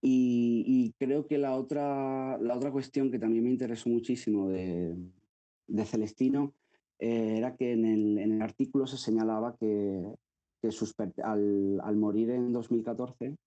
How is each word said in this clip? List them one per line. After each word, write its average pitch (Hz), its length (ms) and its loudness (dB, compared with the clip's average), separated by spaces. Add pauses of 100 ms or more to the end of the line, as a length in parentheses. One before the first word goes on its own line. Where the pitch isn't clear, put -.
Y, 120 640 4
y 123 280 4
creo 143 320 0
que 151 140 0
la 135 160 0
otra, 135 800 -2
la 117 180 0
otra 135 160 -2
cuestión 135 400 -2
que 120 80 -2
también 113 240 2
me 123 60 2
interesó 120 400 -2
muchísimo 117 580 0
de, 90 480 -2 (720)
de 107 180 0
Celestino, 131 680 0 (460)
eh, 113 380 0
era 127 180 -2
que 120 180 0
en 113 120 4
el, 107 340 4
en 107 140 0
el 107 100 0
artículo 135 420 0
se 135 120 -8
señalaba 113 600 0
que, 101 440 0 (600)
que 110 100 -2
sus 107 220 -6
per-, 101 200 -6 (100)
al, 101 580 2
al 104 160 0
morir 107 320 2
en 123 240 0
dos 117 180 -2
mil 117 120 2
catorce 123 520 -6 (100)